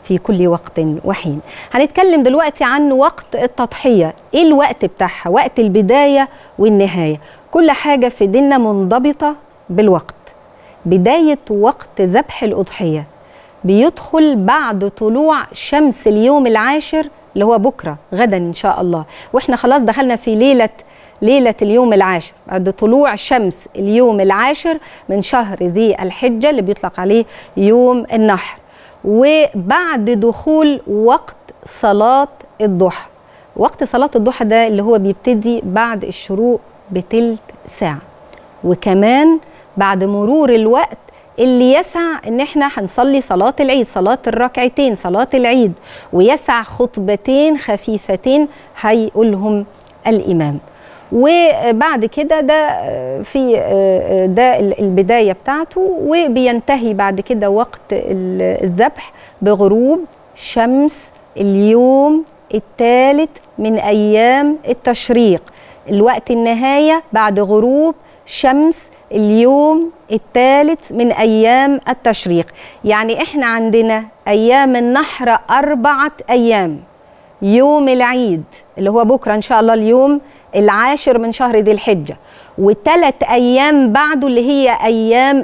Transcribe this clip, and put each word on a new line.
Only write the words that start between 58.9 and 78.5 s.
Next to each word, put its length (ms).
بغروب 580
شمس 600
اليوم 840
الثالث 760
من 200
أيام 800
التشريق. 720
الوقت 420
النهاية 720
بعد 260
غروب 560
شمس 520
اليوم 800
الثالث 800
من 200
أيام 680
التشريق. 560
يعني 380
إحنا 220
عندنا 580
أيام 480
النحر 640
أربعة 600
أيام، 500
يوم 480
العيد 540